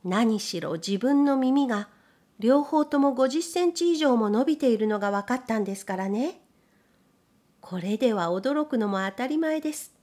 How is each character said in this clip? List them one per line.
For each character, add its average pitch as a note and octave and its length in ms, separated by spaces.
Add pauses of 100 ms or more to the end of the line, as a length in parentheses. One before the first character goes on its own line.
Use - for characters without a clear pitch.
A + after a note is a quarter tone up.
何 G#3+ 340
し F#3 220
ろ D#3 140
自 F#3+ 220
分 C#4 280
の C#4 120
耳 C4 300
が G#3 220 (500)
両 C4+ 240
方 D4+ 220
と D4 160
も C#4 120
五 C4 160
十 D#4 140
セ F4+ 220
ン E4+ 80
チ E4+ 200
以 D#4+ 40
上 C#4 200
も G#3+ 140
伸 A3+ 140
び D4+ 140
て C4 120
い A3 80
る G#3+ 80
の G#3+ 140
が G3+ 100
分 G3+ 180
か B3 60
っ C4 100
た A3 140
ん G3+ 60
で G3 100
す G3 100
か F#3+ 120
ら F#3+ 120
ね。 A#3+ 320 (1200)
こ - 180
れ G3 180
で A#3+ 160
は F3 160
驚 C4 360
く C#4+ 140
の G#3+ 80
も F#3+ 180
当 G3 80
た B3 140
り D4+ 120
前 D#4 220
で D4+ 120
す。 - 200 (100)